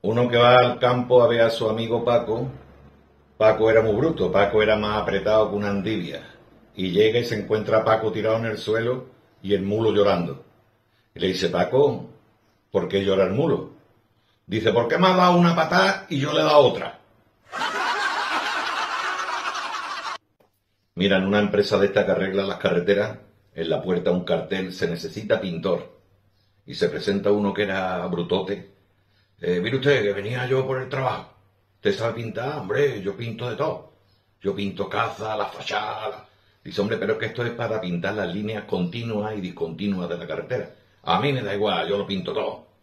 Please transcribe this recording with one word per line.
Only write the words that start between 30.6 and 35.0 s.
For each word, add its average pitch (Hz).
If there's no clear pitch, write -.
por 131
el 127
trabajo. 131
¿Usted 101
sabe 113
pintar?". 120
"Hombre, 127
yo 98
pinto 117
de 104
todo. -
Yo 95
pinto 98
casa, 107